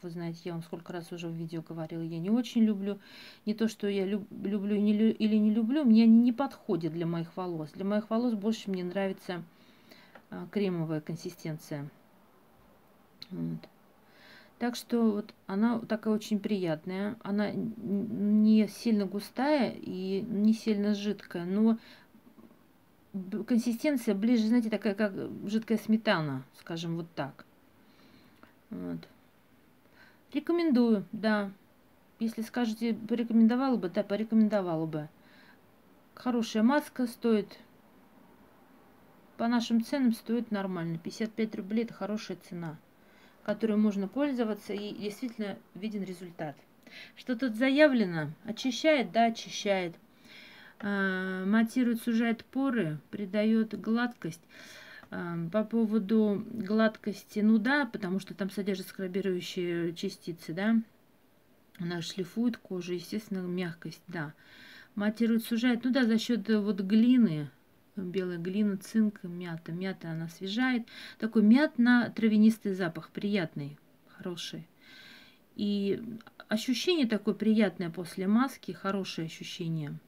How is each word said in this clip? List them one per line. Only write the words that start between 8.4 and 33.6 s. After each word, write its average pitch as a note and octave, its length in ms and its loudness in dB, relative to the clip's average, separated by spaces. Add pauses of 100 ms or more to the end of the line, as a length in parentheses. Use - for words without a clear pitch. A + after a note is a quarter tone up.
мне F3+ 140 -2
нравится, F#3+ 580 -4 (840)
а, F3+ 180 -10
кремовая E3+ 540 -2
консистенция. D#3 880 -10 (1400)
Вот. E3+ 300 -6 (960)
Так A#3+ 180 -4
что A3+ 360 0
вот G#3 220 -4 (140)
она A3+ 320 0
такая A3 340 -2
очень G#3+ 260 -2
приятная. F#3 840 -2
Она G3+ 260 -2
н-, G3 280 -4
не G#3 880 4
сильно G#3 380 0
густая A#3+ 640 0
и F#3+ 500 -4
не G#3 320 4
сильно G#3 400 0
жидкая, G3+ 520 -6
но A3 340 4 (1300)
б-, G3 300 -6
консистенция A#3+ 680 0
ближе, A3 320 2
знаете, A3 240 2
такая, G#3 240 -2
как G3+ 200 -2 (340)
жидкая A3 320 0
сметана, E3+ 640 0 (160)
скажем, E3 360 -6
вот E3+ 200 -6
так. C#3+ 320 -8 (1200)
Вот. F2 300 -8 (1300)
Рекомендую, C4 800 2
да. G#3 400 0 (680)
Если A3+ 240 -4
скажете, A3+ 500 -2
порекомендовала A#3 840 2